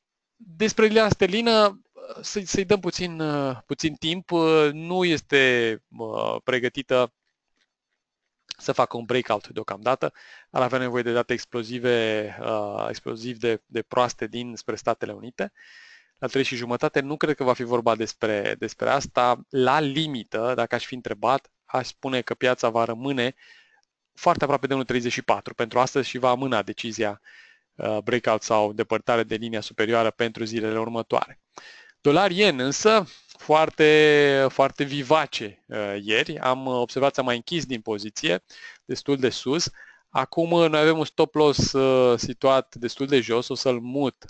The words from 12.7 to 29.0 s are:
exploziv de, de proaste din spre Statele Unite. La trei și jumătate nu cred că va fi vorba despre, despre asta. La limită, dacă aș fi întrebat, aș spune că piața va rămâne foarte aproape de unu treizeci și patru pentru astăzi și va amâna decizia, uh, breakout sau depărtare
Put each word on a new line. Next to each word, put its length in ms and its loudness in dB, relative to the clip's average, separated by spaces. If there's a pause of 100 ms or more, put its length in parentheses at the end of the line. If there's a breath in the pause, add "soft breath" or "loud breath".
exploziv 480 -10
de, 280 -2
de 160 -6
proaste 460 -2
din 280 -10
spre 200 -8
Statele 360 -4
Unite. 400 -8 (640 loud breath)
La 100 -6
trei 160 0
și 120 -4
jumătate 440 -2
nu 180 -4
cred 180 0
că 80 -6
va 100 4
fi 100 -2
vorba 320 0
despre, 640 -4
despre 300 -4
asta. 500 0 (100)
La 300 2
limită, 760 -4
dacă 200 -2
aș 100 -6
fi 80 -12
întrebat, 580 -2 (140)
aș 220 -4
spune 340 -4
că 120 -8
piața 360 0
va 140 0
rămâne 520 -4 (800 soft breath)
foarte 300 2
aproape 240 0
de 60 -2
unu 100 -2
treizeci 280 -2
și 100 -4
patru 320 -4
pentru 260 -2
astăzi 300 0
și 80 -10
va 120 2
amâna 320 0
decizia, 600 -6 (540 soft breath)
uh, 280 -4
breakout 400 0
sau 300 0
depărtare 500 -2